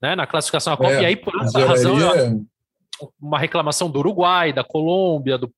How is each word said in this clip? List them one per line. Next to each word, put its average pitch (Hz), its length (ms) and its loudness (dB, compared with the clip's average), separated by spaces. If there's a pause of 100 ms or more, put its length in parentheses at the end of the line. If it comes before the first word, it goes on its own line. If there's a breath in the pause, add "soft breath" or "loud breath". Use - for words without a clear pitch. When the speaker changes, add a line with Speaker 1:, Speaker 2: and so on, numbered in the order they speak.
Speaker 1:
Né? 151 140 -4
Na 165 100 -4
classificação 156 480 -2
à 143 40 -4
Copa, 131 160 0
Speaker 2:
É, 131 100 0
Speaker 1:
e - 20 2
aí 185 100 2
por 196 240 -6
essa 120 200 0
Speaker 2:
geraria 131 80 4
Speaker 1:
razão, 127 320 4
eu... 123 460 2 (760)
Uma 147 200 -4
reclamação 160 500 -2
do 143 100 -2
Uruguai, 175 540 2
da 131 100 -2
Colômbia, 160 760 0
do, 123 200 -6